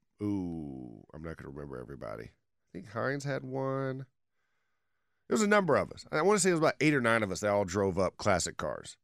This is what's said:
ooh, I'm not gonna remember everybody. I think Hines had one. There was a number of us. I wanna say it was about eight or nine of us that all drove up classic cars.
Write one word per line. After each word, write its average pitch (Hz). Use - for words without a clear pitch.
ooh, 73
I'm 78
not 82
gonna 73
remember 69
everybody. 58
I -
think 90
Hines 131
had 135
one. 135
There -
was 226
a 208
number 196
of 92
us. -
I 151
wanna 196
say 180
it -
was 160
about 151
eight 151
or 135
nine 113
of 98
us 82
that 104
all 101
drove 95
up 90
classic 90
cars. 50